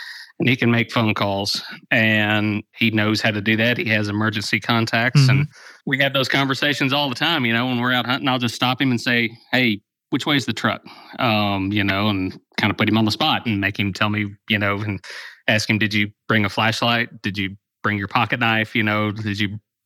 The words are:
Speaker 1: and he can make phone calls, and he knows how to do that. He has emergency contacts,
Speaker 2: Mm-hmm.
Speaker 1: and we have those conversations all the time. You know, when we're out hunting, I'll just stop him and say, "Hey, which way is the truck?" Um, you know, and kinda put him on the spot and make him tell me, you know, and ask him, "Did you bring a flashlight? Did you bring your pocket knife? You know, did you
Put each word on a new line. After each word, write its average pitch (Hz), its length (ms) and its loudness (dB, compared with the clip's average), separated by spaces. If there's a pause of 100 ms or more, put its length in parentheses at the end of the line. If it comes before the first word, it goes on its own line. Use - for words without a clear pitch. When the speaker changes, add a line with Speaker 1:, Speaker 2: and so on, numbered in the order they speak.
(400)
Speaker 1:
and - 80 2
he 131 80 4
can 117 140 2
make 117 220 0
phone 120 220 2
calls, 101 480 -2 (280)
and 107 720 2 (140)
he 117 140 2
knows 107 300 2
how 117 100 0
to 107 100 -2
do 110 160 0
that. 117 220 2
He 120 80 -4
has 107 220 0
emergency 110 520 -2
contacts, 117 640 2
Speaker 2:
Mm-hmm. 131 80 6
Speaker 1:
and 139 180 2 (380)
we 135 120 -2
have 139 140 2
those 135 160 0
conversations 139 640 0
all 143 160 0
the 123 60 -4
time. 151 320 0
You 117 60 2
know, 117 140 2
when 123 140 -2
we're 123 120 0
out 123 140 0
hunting, 131 220 -2
I'll 127 100 2
just 120 160 -2
stop 127 260 0
him 135 100 2
and 120 100 2
say, 117 300 0 (220)
"Hey, 123 280 2 (300)
which 143 160 -2
way 147 100 2
is 131 100 0
the 113 60 -2
truck?" 104 300 -2 (360)
Um, 101 540 2
you 104 100 2
know, 101 260 2
and 92 300 -2 (200)
kinda 104 160 0
put 107 140 0
him 110 100 4
on 110 60 4
the 104 60 2
spot 135 360 0
and 104 140 0
make 98 180 -2
him 98 140 -2
tell 107 180 0
me, 104 240 -4 (140)
you 107 100 2
know, 101 220 0
and 104 220 -6 (460)
ask 110 200 2
him, 110 100 4
"Did 107 160 0
you 104 160 0 (180)
bring 110 160 2
a 98 40 0
flashlight? 117 720 -2
Did 98 160 -4
you 98 180 -4 (260)
bring 104 160 -2
your 101 100 -4
pocket 120 320 0
knife? 110 360 0
You 117 60 0
know, 107 300 0
did 104 280 -4
you 104 180 -4 (280)